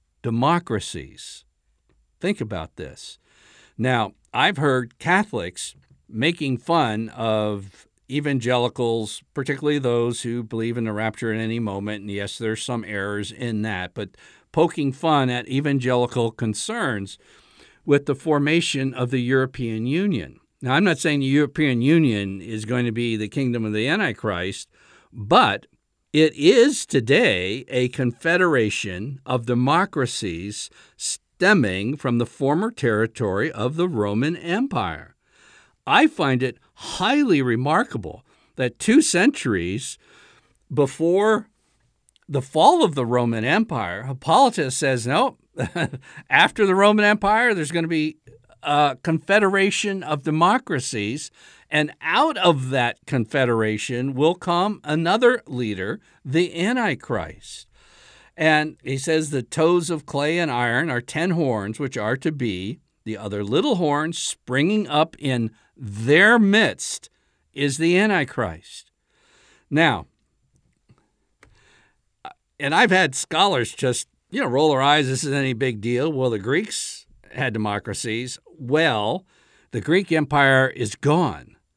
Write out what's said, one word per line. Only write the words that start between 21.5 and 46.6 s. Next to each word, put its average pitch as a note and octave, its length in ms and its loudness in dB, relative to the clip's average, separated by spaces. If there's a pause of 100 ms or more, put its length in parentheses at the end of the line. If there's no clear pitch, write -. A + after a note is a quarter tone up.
Union A#2 580 2
is G#2+ 240 -10
going A#2+ 220 -2
to A#2 80 -2
be A#2 240 -2
the G#2 100 -4
kingdom A#2+ 380 -2
of G#2+ 80 -4
the A2 140 -2
Antichrist, G#2+ 840 -4 (420)
but A2 540 0 (460)
it D3+ 240 4
is A#3 500 4
today A#2+ 800 0
a B2+ 220 0
confederation B2+ 1400 -2
of B2 220 -4
democracies B2 1200 -2 (260)
stemming C3 1040 0
from A#2+ 220 -2
the A#2+ 60 2
former D#3 460 -2
territory A2+ 800 0
of B2 240 -4
the F3 140 0
Roman A#2 460 0
Empire. E3+ 800 -4 (720)
I G#3+ 220 4
find C3+ 340 0
it B2+ 180 -4 (160)
highly A3 680 0
remarkable B2 840 -2 (300)
that B2+ 240 -4
two C4 220 6
centuries B2 960 0 (760)
before F3+ 760 2 (800)
the C#3 120 -2
fall C#4 420 4
of D#3+ 120 2
the B2+ 100 0
Roman A#2 380 0
Empire, B2 600 -2
Hippolytus D3+ 760 2
says, C3 280 0
"No, F3 320 0 (200)
<laughs> - 720 -8
after F#3+ 360 4